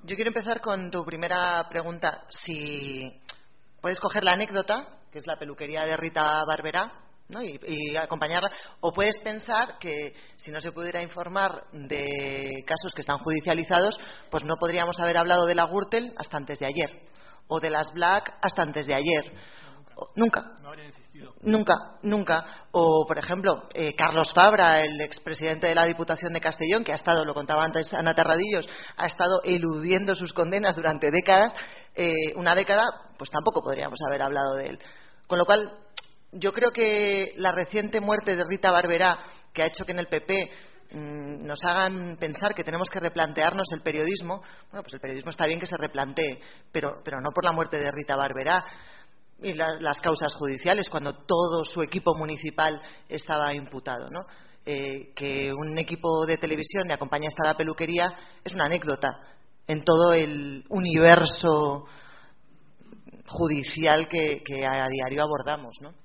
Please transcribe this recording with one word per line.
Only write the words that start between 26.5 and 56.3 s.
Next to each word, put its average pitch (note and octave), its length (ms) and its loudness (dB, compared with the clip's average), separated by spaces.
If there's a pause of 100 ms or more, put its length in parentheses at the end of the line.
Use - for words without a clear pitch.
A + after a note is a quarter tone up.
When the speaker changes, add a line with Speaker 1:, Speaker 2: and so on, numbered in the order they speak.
Speaker 1:
que D#3+ 80 -4
ha D3+ 40 0
estado, E3 280 2
lo D3 100 -2
contaba D3 300 0
antes D#3+ 300 -2
Ana E3 200 2
Terradillos, E3 540 2 (300)
ha E3+ 80 -2
estado F3+ 400 2
eludiendo F3 680 0
sus F3 200 -6
condenas F3+ 420 2
durante D#3 360 0
décadas, F#3+ 420 6 (420)
eh, D#3+ 400 0
una F3 200 4
década, G3 280 4 (340)
pues C3+ 120 -10
tampoco D#3+ 320 0
podríamos C#3 440 -4
haber C#3 160 -2
hablado C#3 340 0
de C3+ 120 -6
él. C#3+ 120 -10 (480)
Con F3+ 120 0
lo F3 60 6
cual, G#3 340 4 (540)
yo F#3 180 -2
creo A#3+ 220 2
que G#3 640 2
la F#3 160 2
reciente G#3 480 -2
muerte G#3 340 0
de F3 140 0
Rita F#3+ 220 2
Barberá, F3 480 4 (340)
que D#3+ 100 0
ha - 40 2
hecho - 180 -6
que F3+ 80 -6
en F3+ 60 -4
el E3+ 80 -6
P D#3 120 -2
P, F#3+ 320 -2 (400)
mm, D3 540 -10
nos D3 180 -8
hagan F3+ 560 0
pensar E3+ 340 -2
que E3+ 120 -6
tenemos E3+ 240 -4
que F#3+ 100 -8
replantearnos E3 720 0
el D#3+ 100 -8
periodismo, E3+ 600 -2 (300)
bueno, G3+ 120 -12
pues - 100 -16
el C3+ 60 -14
periodismo C3+ 320 -10
está D#3 140 -2
bien E3 160 0
que F3 60 -8
se E3+ 100 -6
replantee, C#3 640 -4 (320)
pero, D3 280 -4
pero C#3 200 -8
no D3 80 -4
por F3+ 160 -2
la E3+ 80 4
muerte E3 240 -2
de C#3+ 140 -2
Rita C#3+ 260 -2
Barberá C#3 480 0 (760)
y - 100 -6
la, D#3 160 -2 (140)
las D3 180 -2
causas D#3 360 0
judiciales, D#3+ 540 0
cuando C#3+ 240 -6 (120)
todo E3+ 400 2
su E3+ 160 -4
equipo D#3+ 340 0
municipal D#3 640 -4 (280)
estaba D3+ 440 -2
imputado, C3 560 -8
¿no? E3+ 120 -10 (440)
Eh, C#3 480 -6
que C#3 400 -4
un D3+ 240 -6
equipo E3 480 0
de D#3 120 0